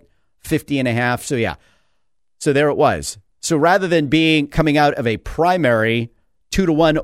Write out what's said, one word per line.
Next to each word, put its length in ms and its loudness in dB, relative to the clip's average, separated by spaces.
fifty 380 -4
and 80 -2
a 60 -2
half. 320 -2
So, 120 -6
yeah. 180 -4
So 140 0
there 160 2
it 80 -2
was. 400 -2
So 160 -2
rather 320 2
than 200 0
being, 400 2
coming 280 0
out 180 2
of 120 -4
a 100 0
primary 920 0
two 160 0
to 60 2
one 320 2